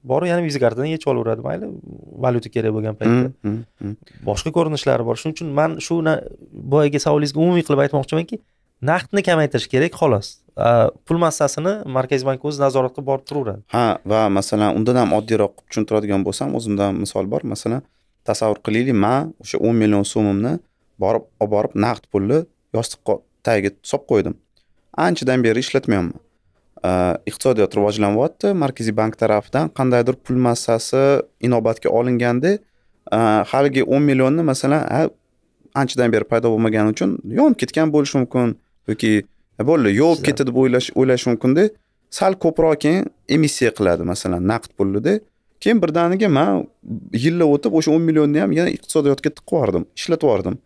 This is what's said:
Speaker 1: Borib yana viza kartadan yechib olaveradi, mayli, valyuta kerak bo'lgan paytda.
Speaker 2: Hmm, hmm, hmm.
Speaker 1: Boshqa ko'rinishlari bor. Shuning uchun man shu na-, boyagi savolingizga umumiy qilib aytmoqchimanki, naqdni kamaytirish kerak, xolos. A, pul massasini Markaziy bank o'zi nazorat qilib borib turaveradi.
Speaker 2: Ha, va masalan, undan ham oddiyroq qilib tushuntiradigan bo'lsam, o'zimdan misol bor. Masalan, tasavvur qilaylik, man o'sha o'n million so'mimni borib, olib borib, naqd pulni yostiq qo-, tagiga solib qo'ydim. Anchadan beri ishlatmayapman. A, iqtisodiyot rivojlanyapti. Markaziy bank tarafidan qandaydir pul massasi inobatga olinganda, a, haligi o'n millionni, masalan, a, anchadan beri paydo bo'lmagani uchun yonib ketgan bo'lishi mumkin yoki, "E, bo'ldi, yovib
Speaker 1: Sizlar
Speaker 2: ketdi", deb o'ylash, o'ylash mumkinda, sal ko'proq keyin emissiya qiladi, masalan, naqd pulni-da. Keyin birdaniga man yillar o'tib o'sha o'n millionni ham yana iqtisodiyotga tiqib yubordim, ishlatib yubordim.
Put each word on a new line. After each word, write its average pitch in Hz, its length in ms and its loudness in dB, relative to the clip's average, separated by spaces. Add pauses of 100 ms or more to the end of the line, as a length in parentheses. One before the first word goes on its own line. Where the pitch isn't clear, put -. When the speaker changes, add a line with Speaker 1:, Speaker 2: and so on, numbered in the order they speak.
Speaker 1:
Borib 143 240 -2
yana 175 140 0
viza 143 160 -4
kartadan 135 320 0
yechib 160 200 -4
olaveradi, 113 320 -2
mayli, 185 260 -6 (500)
valyuta 120 320 -2
kerak 110 220 -2
bo'lgan 107 240 -4
paytda. 123 320 2
Speaker 2:
Hmm, 107 240 -8
hmm, 110 80 -8 (160)
hmm. - 460 -12
Speaker 1:
Boshqa 104 280 -4
ko'rinishlari 143 540 0
bor. 117 100 -2
Shuning 156 200 -8
uchun 165 180 -10
man 156 260 0
shu 165 220 -4
na-, 156 180 0 (520)
boyagi 147 280 2
savolingizga 147 400 0
umumiy 175 260 2
qilib 139 180 2
aytmoqchimanki, 156 560 -4 (420)
naqdni 175 420 -2
kamaytirish 151 440 0
kerak, 147 280 0
xolos. 117 320 0 (260)
A, 117 360 4 (120)
pul 165 200 -2
massasini 156 520 -2 (120)
Markaziy 131 400 -2
bank 135 200 -4
o'zi 147 160 -4
nazorat 131 320 0
qilib 135 160 -10
borib 135 160 -4
turaveradi. 113 420 -8
Speaker 2:
Ha, 120 180 0 (160)
va 107 260 0
masalan, 101 480 0
undan 123 260 2
ham 92 120 2
oddiyroq 107 400 0
qilib - 140 -20
tushuntiradigan 104 580 -2
bo'lsam, 135 300 -4
o'zimdan 101 420 -2
misol 101 320 -4
bor. 123 160 -4
Masalan, 113 380 -6 (420)
tasavvur 107 380 -2
qilaylik, 120 320 0
man 127 420 0
o'sha - 220 -8
o'n 117 160 0
million 104 300 2
so'mimni 107 480 -2 (460)
borib, 107 260 -2 (100)
olib 107 180 -4
borib, 104 220 -2
naqd 110 340 -2
pulni 104 300 0 (300)
yostiq - 320 -6
qo-, - 180 -2 (200)
tagiga 101 400 0
solib - 280 -6
qo'ydim. 95 300 0 (580)
Anchadan 127 480 0
beri 113 180 2
ishlatmayapman. 101 560 0 (580)
A, - 140 -4 (340)
iqtisodiyot 110 500 0
rivojlanyapti. 104 800 0
Markaziy 117 400 -2
bank 110 240 -2
tarafidan 113 520 0
qandaydir 127 480 0
pul - 200 -4
massasi 120 680 0 (340)
inobatga 113 520 0
olinganda, 123 680 0 (500)
a, 107 120 0 (260)
haligi 135 380 0
o'n 139 180 2
millionni, 143 440 2
masalan, 139 400 0
a, - 140 -2 (760)
anchadan 127 380 0
beri 104 120 2
paydo 117 240 0
bo'lmagani 110 440 2
uchun 185 240 -2 (100)
yonib 233 300 2
ketgan 160 360 -2
bo'lishi 147 240 0
mumkin 123 380 0 (320)
yoki, 110 240 0 (480)
"E, 107 40 0
bo'ldi, 135 260 4
yovib 147 280 4
Speaker 1:
Sizlar - 100 -2
Speaker 2:
ketdi", 143 180 0
deb 127 120 -2
o'ylash, 127 360 2
o'ylash 127 320 2
mumkinda, 127 380 2 (500)
sal 190 200 2
ko'proq 160 460 2
keyin 165 240 2 (220)
emissiya 143 480 0
qiladi, 87 320 0
masalan, 90 360 -4
naqd 107 320 -2
pulni-da. 104 400 0 (480)
Keyin 220 200 2
birdaniga 175 480 2
man 156 380 2 (440)
yillar 160 380 2
o'tib 143 240 2
o'sha 160 180 2
o'n 165 100 2
millionni 156 380 2
ham 98 120 0
yana - 180 0
iqtisodiyotga 143 600 0
tiqib - 240 -10
yubordim, 101 300 0 (120)
ishlatib 160 320 -2
yubordim. 95 280 0 (100)